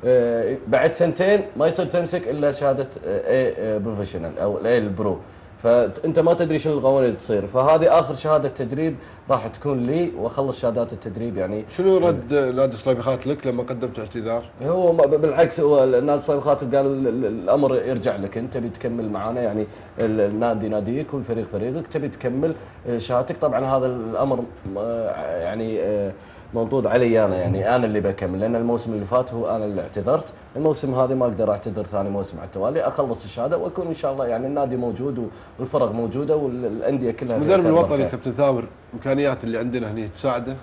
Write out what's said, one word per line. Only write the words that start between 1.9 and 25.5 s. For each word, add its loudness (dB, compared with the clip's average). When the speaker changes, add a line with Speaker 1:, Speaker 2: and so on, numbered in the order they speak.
Speaker 1:
إلا 0
شهادة، 0
آه، -2
A، 2
آه، -2
professional -6
أو 0
ال -6
A -2
البرو. 0
فأنت 4
ما 6
تدري 2
شنو 0
القوانين 4
اللي 2
تصير، -2
فهذه 4
آخر 0
شهادة 2
تدريب -4
راح 2
تكون -2
لي 0
وأخلص -2
شهادات -2
التدريب -8
يعني. -4
Speaker 2:
شنو 4
رد 2
نادي 2
سليمخات 0
لك -2
لما -2
قدمت -6
اعتذار؟ -4
Speaker 1:
هو 4
ما، 6
ب-، 4
بالعكس، 2
هو 6
نادي 2
سليمخات 0
قال 4
ال-، 2
ال-، 0
الأمر 2
يرجع 0
لك، -6
أنت -8
تبي -4
تكمل -6
معانا -4
يعني 0
ال-، 2
النادي 2
ناديك -4
والفريق -4
فريقك، -4
تبي -4
تكمل، -2
آه، -2
شهادتك. -2
طبعًا 0
هذا 2
الأمر، -2
آه، -4
يعني، -4